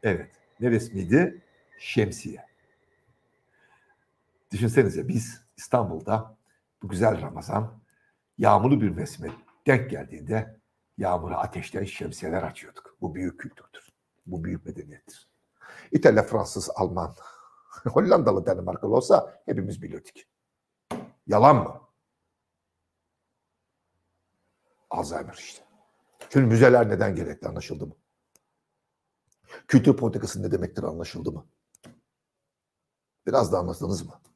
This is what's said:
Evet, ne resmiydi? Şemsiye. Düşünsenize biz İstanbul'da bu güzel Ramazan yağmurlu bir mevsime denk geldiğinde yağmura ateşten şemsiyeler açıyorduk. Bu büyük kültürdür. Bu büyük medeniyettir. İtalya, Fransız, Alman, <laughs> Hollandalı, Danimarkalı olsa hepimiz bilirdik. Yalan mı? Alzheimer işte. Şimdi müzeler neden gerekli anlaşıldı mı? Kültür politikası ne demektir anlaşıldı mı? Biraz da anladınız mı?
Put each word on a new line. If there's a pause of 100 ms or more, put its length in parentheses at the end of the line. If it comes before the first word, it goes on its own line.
Evet, (300)
ne
resmiydi? (380)
Şemsiye. (2000)
Düşünsenize
biz (160)
İstanbul'da (460)
bu
güzel
Ramazan (580)
yağmurlu
bir
mevsime (360)
denk
geldiğinde (380)
yağmura
ateşten
şemsiyeler
açıyorduk.
Bu
büyük
kültürdür. (360)
Bu
büyük
medeniyettir. (640)
İtalya,
Fransız,
Alman, (340)
<laughs>
Hollandalı,
Danimarkalı
olsa
hepimiz
bilirdik. (1000)
Yalan
mı? (3000)
Alzheimer
işte. (640)
Şimdi
müzeler
neden
gerekli
anlaşıldı
mı? (1700)
Kültür
politikası
ne
demektir
anlaşıldı
mı? (1800)
Biraz
da
anladınız
mı? (140)